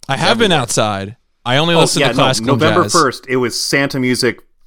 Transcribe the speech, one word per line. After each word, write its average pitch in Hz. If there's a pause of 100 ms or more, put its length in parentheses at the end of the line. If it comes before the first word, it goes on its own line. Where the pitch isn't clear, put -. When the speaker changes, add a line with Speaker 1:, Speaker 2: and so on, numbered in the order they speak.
Speaker 1:
I 139
Speaker 2:
it's 123
Speaker 1:
have 214
been 226
Speaker 2:
everywhere. 160
Speaker 1:
outside. 107 (300)
I 127
only 170
Speaker 3:
Oh, 165
Speaker 1:
listen 160
Speaker 3:
yeah, 135
Speaker 1:
to 117
Speaker 3:
no, 139
Speaker 1:
classical 127
Speaker 3:
November -
Speaker 1:
jazz. 208
Speaker 3:
first, 147
it 131
was 120
Santa 139
music 123 (260)